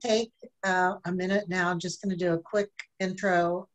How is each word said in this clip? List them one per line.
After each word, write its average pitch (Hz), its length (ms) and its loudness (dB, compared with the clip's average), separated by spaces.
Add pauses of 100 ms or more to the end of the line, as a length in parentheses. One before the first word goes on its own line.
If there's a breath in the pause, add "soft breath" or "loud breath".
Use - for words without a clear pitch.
take, 226 280 2 (320)
uh, 185 400 2
a 175 80 -4
minute 185 360 0
now. 180 220 0
I'm 175 100 -2
just 175 220 -8
gonna 196 120 -2
do 170 200 2
a 165 40 0
quick 208 320 -2 (300)
intro, 185 760 0